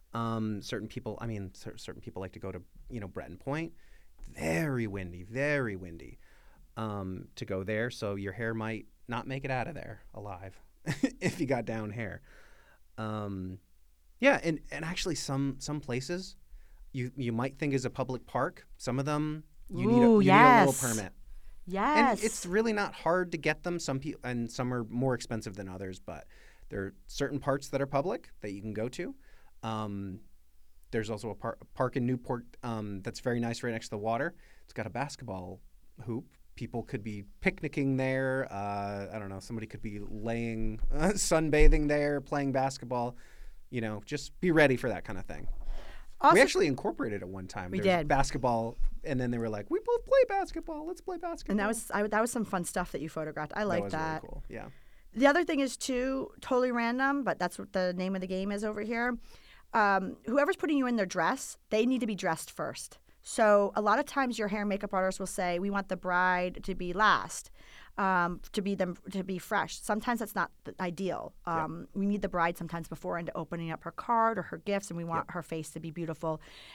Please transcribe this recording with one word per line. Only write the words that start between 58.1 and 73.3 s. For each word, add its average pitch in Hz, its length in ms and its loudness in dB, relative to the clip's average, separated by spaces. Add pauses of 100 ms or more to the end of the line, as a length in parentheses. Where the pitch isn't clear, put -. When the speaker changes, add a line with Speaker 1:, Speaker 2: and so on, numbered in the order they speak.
Speaker 2:
of 185 60 -4
the 185 60 -6
game 190 240 -2
is 202 120 -4
over 214 180 -2
here. 233 360 -2 (560)
Um, 196 420 4 (100)
whoever's 285 300 4
putting 294 220 2
you 262 100 2
in 240 80 2
their 208 100 2
dress, 180 520 0 (120)
they 214 160 4
need 262 140 2
to 233 80 0
be 214 80 -2
dressed 175 340 -2
first. - 480 -8 (260)
So 208 520 6
a 214 60 2
lot 208 180 6
of 294 60 2
times 262 340 0
your 208 80 0
hair 208 140 -2
and 208 80 0
makeup 196 240 -2
artist 190 260 2
will 190 80 -4
say, 180 320 0
"We 196 100 0
want 196 200 0
the 185 80 -2
bride 180 640 2
to 190 120 -4
be 175 180 -4
last, 180 560 4 (480)
um, 180 420 2 (140)
to 214 80 -2
be 196 140 0
them, 180 200 -2 (160)
to 190 120 -2
be 180 160 -4
fresh." - 420 -2
Sometimes 233 380 0
that's 220 160 -6
not 185 160 -4 (120)
the - 160 -12
ideal. 180 540 -4 (140)
Speaker 1:
Yeah. 165 180 0
Speaker 2:
Um, 160 300 -8
we 196 100 0
need 202 160 0
the 190 80 0
bride 175 280 2
sometimes 170 300 -6
before 175 300 -6
into 170 180 -6